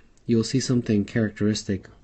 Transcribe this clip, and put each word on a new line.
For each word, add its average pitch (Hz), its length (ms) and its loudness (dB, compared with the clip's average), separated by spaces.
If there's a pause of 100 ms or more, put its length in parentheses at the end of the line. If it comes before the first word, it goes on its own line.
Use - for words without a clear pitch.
(260)
you'll 113 180 2
see 127 160 -2
something 117 460 0
characteristic 104 840 -2 (160)